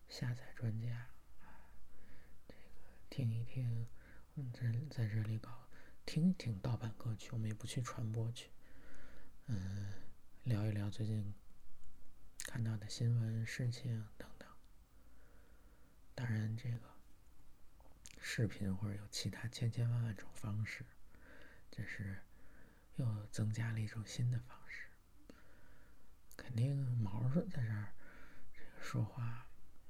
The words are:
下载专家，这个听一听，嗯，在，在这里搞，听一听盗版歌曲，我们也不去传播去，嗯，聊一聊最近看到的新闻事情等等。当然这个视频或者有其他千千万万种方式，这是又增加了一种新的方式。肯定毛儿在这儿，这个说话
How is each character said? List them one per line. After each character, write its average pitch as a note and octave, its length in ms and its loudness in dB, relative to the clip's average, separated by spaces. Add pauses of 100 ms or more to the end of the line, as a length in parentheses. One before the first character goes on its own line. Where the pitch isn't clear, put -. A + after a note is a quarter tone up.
下 A#2+ 240 0
载 - 220 -4
专 A2 240 2
家， A#2+ 320 0 (1400)
这 - 80 -12
个 - 60 -10 (500)
听 B2 180 2
一 A2+ 160 2
听， A#2 440 2 (480)
嗯， C3 160 -2
在， A#2+ 180 0 (180)
在 A2+ 200 2
这 G#2+ 140 2
里 A2 140 2
搞， - 320 -4 (360)
听 E3+ 260 8
一 - 40 10
听 A2 260 0
盗 A#2+ 160 4
版 A2 160 0
歌 A#2 240 0
曲， - 160 -8
我 A#2 60 2
们 A2 100 4
也 G#2 60 2
不 A2 120 -6
去 B2 160 2
传 A2 300 0
播 A2+ 180 2
去， - 180 -6 (1000)
嗯， G2 460 0 (520)
聊 G#2+ 200 6
一 G#2+ 60 4
聊 G2+ 180 2
最 G#2+ 160 0
近 G#2+ 300 2 (1080)
看 B2 180 0
到 A2 140 2
的 G#2 120 -4
新 A#2 300 4
闻 A2+ 260 2
事 B2 240 2
情 A2+ 380 0 (100)
等 - 220 -8
等。 - 100 -12 (1700)
当 B2+ 100 0
然 A2 320 2
这 A#2+ 140 -2
个 - 240 -4 (1300)
视 - 260 4
频 G2 300 2
或 G#2 120 0
者 G#2 60 0
有 G#2 140 -6
其 - 200 0
他 A2+ 200 -2
千 A#2 200 2
千 A#2 220 4
万 A#2+ 140 4
万 A2 100 2
种 - 200 -4
方 G#2 300 0
式， - 220 -4 (800)
这 - 160 -4
是 G2 380 -2 (720)
又 G#2+ 320 2
增 G#2+ 260 2
加 A#2 200 2
了 A2 80 0
一 G#2+ 80 2
种 G#2 180 -4
新 B2 240 2
的 B2 80 4
方 - 180 -8 (120)
式。 - 200 -6 (1500)
肯 - 180 -4
定 C3 440 4
毛 G#2+ 260 4
儿 C#3 240 8
在 B2+ 160 4
这 A2 80 4
儿， G#2 200 2 (600)
这 - 100 2
个 - 160 -2
说 A#2+ 240 2
话 A#2 440 -2 (420)